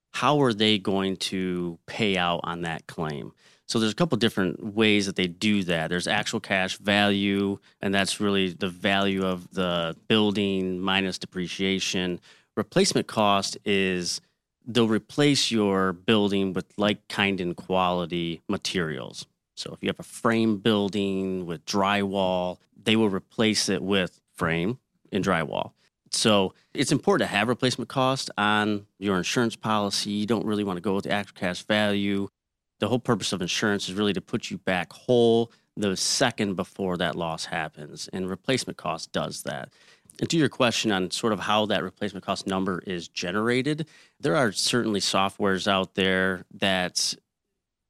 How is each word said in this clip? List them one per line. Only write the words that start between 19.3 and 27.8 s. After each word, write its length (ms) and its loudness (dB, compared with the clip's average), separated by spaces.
So 160 -12
if 120 -14
you 40 -2
have 120 -4
a 40 -12
frame 540 0
building 880 0
with 200 -8
drywall, 920 0
they 140 2
will 140 4
replace 600 0
it 140 0
with 360 -2
frame 460 -2
and 120 -2
drywall. 500 -2
So 440 2
it's 180 0
important 380 2
to 60 -2
have 140 2
replacement 380 -2